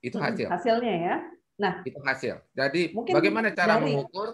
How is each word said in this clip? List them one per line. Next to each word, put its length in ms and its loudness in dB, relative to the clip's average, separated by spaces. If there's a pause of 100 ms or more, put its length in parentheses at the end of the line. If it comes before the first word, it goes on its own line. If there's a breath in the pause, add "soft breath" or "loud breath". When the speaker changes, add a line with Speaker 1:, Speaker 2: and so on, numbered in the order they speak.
Speaker 1:
Itu 160 -6
Speaker 2:
Hmm, 80 0
Speaker 1:
hasil. 240 -2
Speaker 2:
hasilnya 480 0
ya. 180 0 (380)
Nah, 320 -4
Speaker 1:
Itu 160 -10
hasil. 480 -2
Jadi, 400 0
Speaker 2:
mungkin 240 -2
Speaker 1:
bagaimana 400 4
cara 240 4
Speaker 2:
dari, 160 2
Speaker 1:
mengukur? 400 -4